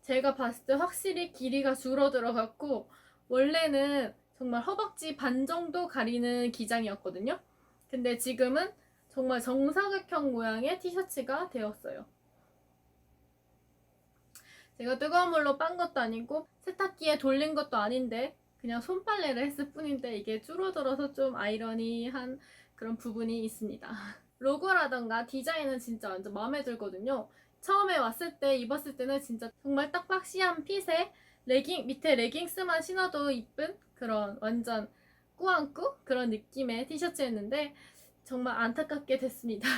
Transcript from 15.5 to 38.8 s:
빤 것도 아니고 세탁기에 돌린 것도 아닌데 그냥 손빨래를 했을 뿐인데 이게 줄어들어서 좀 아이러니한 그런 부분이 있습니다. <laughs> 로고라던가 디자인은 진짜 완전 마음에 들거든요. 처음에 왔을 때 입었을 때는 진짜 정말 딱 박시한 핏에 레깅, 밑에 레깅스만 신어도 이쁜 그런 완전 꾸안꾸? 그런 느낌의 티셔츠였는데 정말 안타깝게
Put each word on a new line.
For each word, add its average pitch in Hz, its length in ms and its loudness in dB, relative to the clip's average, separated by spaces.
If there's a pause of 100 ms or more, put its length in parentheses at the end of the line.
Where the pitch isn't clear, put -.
빤 330 200 0
것도 349 240 0
아니고 233 480 -2 (140)
세탁기에 370 560 0
돌린 277 360 4
것도 285 220 0
아닌데 240 600 0 (240)
그냥 233 200 -4
손빨래를 359 680 0
했을 285 240 -4
뿐인데 269 460 -4
이게 214 240 -4
줄어들어서 294 720 -2
좀 269 240 0
아이러니한 233 1040 -4 (340)
그런 226 220 -6
부분이 226 480 -4
있습니다. - 440 -8
<laughs> 202 360 -12 (160)
로고라던가 262 880 2
디자인은 269 520 -2
진짜 226 300 -8
완전 196 240 -6
마음에 262 320 -4
들거든요. 214 640 -4 (320)
처음에 392 380 4
왔을 269 400 -2
때 269 180 4
입었을 277 400 -4
때는 269 240 0
진짜 233 300 -8 (120)
정말 277 300 0
딱 359 160 -4
박시한 370 560 0
핏에 359 480 0 (340)
레깅, 277 400 2
밑에 269 300 4
레깅스만 330 680 0
신어도 359 480 0
이쁜 277 460 -4 (180)
그런 208 460 -2
완전 220 480 -2 (480)
꾸안꾸? 349 680 0
그런 254 260 0
느낌의 240 560 -4
티셔츠였는데 285 880 -2 (500)
정말 247 320 -2
안타깝게 262 600 0